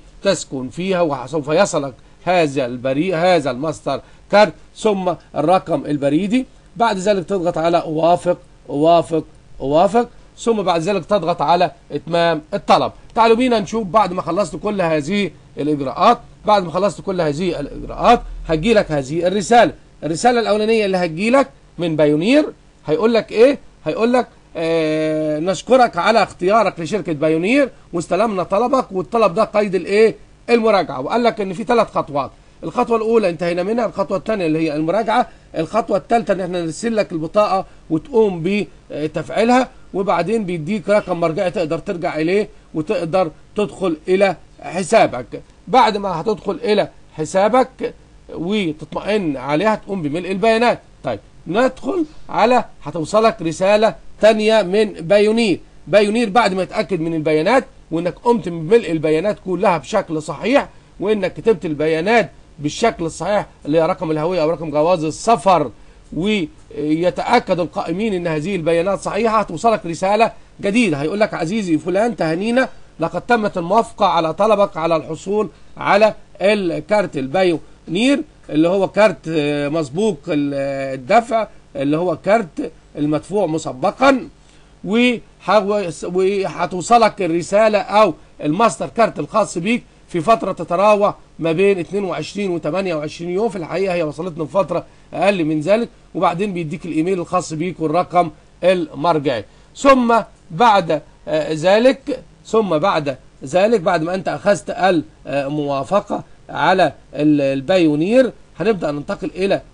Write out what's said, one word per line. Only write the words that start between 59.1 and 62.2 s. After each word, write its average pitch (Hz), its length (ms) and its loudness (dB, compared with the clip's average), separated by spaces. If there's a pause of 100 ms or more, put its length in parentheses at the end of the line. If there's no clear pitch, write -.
كلها 180 320 0
بشكل 170 440 -4
صحيح، 180 460 -2 (320)
وإنك 190 340 -2
كتبت 185 320 0
البيانات 160 640 0 (280)